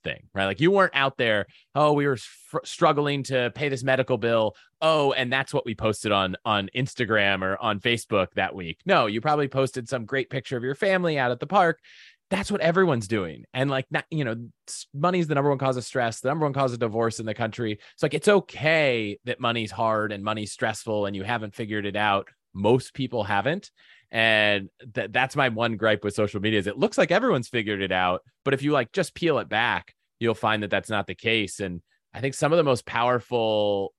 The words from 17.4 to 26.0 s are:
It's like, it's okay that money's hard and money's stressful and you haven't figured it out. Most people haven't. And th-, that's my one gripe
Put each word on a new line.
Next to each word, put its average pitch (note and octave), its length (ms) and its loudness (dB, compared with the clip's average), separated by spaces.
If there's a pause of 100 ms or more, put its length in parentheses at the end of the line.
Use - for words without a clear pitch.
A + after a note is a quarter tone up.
It's - 80 -6
like, D3 120 0
it's D#3 120 -4
okay D3 920 2 (100)
that A#2+ 120 -6
money's A#2 320 -2
hard A2 400 0
and G2+ 140 -8
money's G#2+ 260 -4
stressful G#2+ 560 -2
and G2+ 80 -4
you F#2+ 80 -6
haven't G#2+ 320 -4
figured G#2 320 -4
it G2 80 -4
out. G2+ 340 0 (240)
Most A2+ 420 2
people B2 280 -4
haven't. G#2+ 480 -2 (400)
And G#2+ 600 2 (220)
th-, G#2 200 -6
that's B2+ 240 -2
my C3+ 140 2
one A2+ 260 -2
gripe G#2+ 260 2